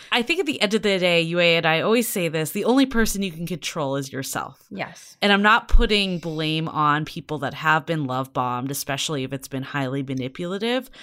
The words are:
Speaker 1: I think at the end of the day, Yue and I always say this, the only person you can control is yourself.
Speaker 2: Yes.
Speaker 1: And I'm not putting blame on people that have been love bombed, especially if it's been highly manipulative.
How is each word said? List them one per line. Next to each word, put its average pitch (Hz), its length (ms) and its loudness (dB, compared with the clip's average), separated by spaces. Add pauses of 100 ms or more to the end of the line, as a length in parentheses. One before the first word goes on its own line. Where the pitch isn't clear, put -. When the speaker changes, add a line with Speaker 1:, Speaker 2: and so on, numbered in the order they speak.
(120)
Speaker 1:
I 240 80 2
think 330 200 -2
at 302 60 -2
the 294 140 -4
end 202 140 0
of 208 80 0
the 196 160 2
day, 175 240 2
Yue 165 180 -2
and 170 240 4
I 160 160 2
always 220 260 2
say 175 220 -2
this, 156 220 -2
the 208 160 -4
only 262 180 4
person 220 380 0
you 190 100 -4
can 165 140 -10
control 151 500 -4
is 139 160 -6
yourself. - 580 -8
Speaker 2:
Yes. - 520 -14
Speaker 1:
And 202 100 4
I'm 202 100 4
not 220 260 4
putting 208 500 6
blame 156 500 -2
on 151 380 2
people 151 320 -8
that 135 160 -6
have 156 320 2
been 156 180 -2
love 131 300 -4
bombed, 123 360 -2
especially 139 540 -4
if 131 80 -8
it's 135 160 -10
been 131 140 -6
highly 139 400 -4
manipulative. 175 880 -4 (120)